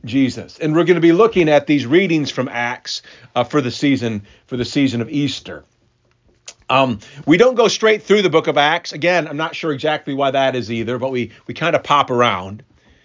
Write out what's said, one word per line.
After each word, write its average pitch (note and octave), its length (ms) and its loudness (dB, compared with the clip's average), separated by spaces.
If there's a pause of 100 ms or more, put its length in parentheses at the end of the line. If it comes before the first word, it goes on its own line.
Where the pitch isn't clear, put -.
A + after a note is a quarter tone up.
Jesus. A#2+ 540 -4
And D#3 160 -2
we're E3+ 100 2
gonna F3 140 4
be E3 140 6
looking F#3 360 4
at D3 200 4
these C#3 180 2
readings D#3+ 460 0
from B2+ 160 -4
Acts, - 540 -8 (340)
uh, B2 80 0
for D3 160 0
the B2 100 -2
season, A#2 520 -2 (260)
for C3 80 -8
the B2 80 -4
season C3+ 360 0
of C#3 80 -6
Easter. C#3+ 560 -6 (1040)
Um, B2+ 300 0 (260)
we D#3 120 4
don't B3 180 4
go A3 140 4
straight G#3+ 340 0
through G#3 200 2
the F3+ 80 0
book D#3+ 180 2
of C#3+ 100 0
Acts. D3+ 340 0
Again, D#3+ 360 0
I'm D3 80 -10
not D#3+ 180 -6
sure D#3+ 180 -6
exactly D3 400 -4
why C3+ 200 0
that C3+ 240 0
is A2+ 160 -6
either, A#2 260 -4
but C3 140 -6
we, A#2+ 180 -4 (160)
we A#2+ 80 -12
kinda D#3 240 0
pop C#3+ 320 0
around. G#2+ 540 0 (400)